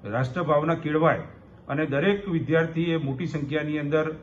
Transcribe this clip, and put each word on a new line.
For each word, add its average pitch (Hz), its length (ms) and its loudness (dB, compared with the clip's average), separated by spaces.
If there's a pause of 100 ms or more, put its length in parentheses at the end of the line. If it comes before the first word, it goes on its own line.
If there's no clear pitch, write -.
રાષ્ટ્રભાવના 147 720 0
કેળવાય 151 460 2 (460)
અને 147 180 -2
દરેક 190 440 0
વિદ્યાર્થીએ 165 680 2
મોટી 139 280 -2
સંખ્યાની 151 540 -2
અંદર 156 440 0